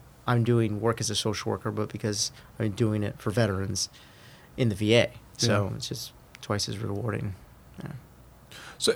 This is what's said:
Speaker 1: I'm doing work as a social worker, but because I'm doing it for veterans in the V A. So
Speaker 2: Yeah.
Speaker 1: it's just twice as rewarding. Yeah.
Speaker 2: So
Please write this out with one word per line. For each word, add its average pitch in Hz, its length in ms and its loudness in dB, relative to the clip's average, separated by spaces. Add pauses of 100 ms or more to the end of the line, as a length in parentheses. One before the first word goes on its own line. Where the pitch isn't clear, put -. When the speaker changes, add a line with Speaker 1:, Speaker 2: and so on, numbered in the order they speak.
(260)
Speaker 1:
I'm 120 160 4
doing 110 380 4
work 113 200 2
as 113 80 -2
a 104 60 -2
social 107 380 -2
worker, 104 180 -4
but 104 180 -2
because 104 440 -2 (260)
I'm 110 140 0
doing 107 320 0
it - 160 -6
for 107 100 -2
veterans 98 600 0 (640)
in 127 120 4
the 101 60 0
V 107 220 4
A. - 160 6 (240)
So 101 340 2
Speaker 2:
Yeah. 110 60 -8
Speaker 1:
it's - 120 -8
just - 240 -8 (280)
twice 104 280 -2
as 104 100 -6
rewarding. 104 580 -4 (440)
Yeah. - 120 -12 (920)
Speaker 2:
So - 140 4